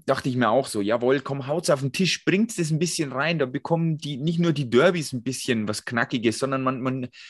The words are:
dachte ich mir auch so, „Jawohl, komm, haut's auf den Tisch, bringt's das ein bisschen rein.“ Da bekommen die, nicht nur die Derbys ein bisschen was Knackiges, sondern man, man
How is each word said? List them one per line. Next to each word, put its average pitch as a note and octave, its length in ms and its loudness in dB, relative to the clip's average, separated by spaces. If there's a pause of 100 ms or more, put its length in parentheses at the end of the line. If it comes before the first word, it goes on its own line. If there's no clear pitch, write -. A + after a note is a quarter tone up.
dachte C3+ 220 0
ich B2 80 0
mir A#2+ 140 4
auch B2 180 2
so, G#2 140 -4
„Jawohl, B2 400 2
komm, C#3 260 -6
haut's D#3+ 220 -2
auf C#3+ 100 4
den C3+ 140 -2
Tisch, - 320 0
bringt's G#3+ 320 2
das E3 120 0
ein D#3 100 2
bisschen D#3+ 340 -2
rein.“ D3+ 260 -2
Da C#3 60 0
bekommen D#3+ 520 0
die, D3 200 -6
nicht E3 220 0
nur E3+ 120 4
die C#3 180 -2
Derbys D3+ 440 4
ein A#2 100 -6
bisschen A#2 460 -2
was - 160 -6
Knackiges, A#2 540 0
sondern C3+ 240 -2
man, C3 180 -2
man C3 260 -4 (220)